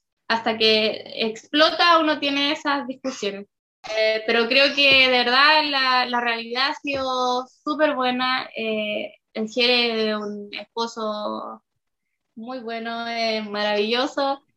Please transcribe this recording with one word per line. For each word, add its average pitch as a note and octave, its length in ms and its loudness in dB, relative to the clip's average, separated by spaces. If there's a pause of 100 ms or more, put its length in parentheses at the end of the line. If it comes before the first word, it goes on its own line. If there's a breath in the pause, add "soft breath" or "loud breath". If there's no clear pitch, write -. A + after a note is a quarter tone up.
(280)
hasta A3 300 -2
que A3 440 2 (240)
explota E4 720 2
uno D#4 200 2
tiene C#4+ 340 -2
esas C#4+ 340 -2
discusiones. G#3+ 600 -8 (500)
Eh, A3 300 2
pero A#3 220 2
creo C#4 260 4
que C4+ 280 6
de B3+ 60 6
verdad C4 580 4
la, C4 400 2
la A#3+ 140 -2
realidad A#3+ 500 -2
ha D4 40 -6
sido B3+ 720 -2 (180)
súper D4 300 2
buena. B3+ 640 -2
Eh, G#3+ 560 -4 (220)
el A3 160 -6
Jere A#3+ 600 0
es G#3+ 60 -2
un G#3 360 -10
esposo A3 1080 -8 (760)
muy B3 240 -12
bueno, A#3 480 -8
eh, A3+ 340 -2
maravilloso, G#3+ 1000 -2 (140)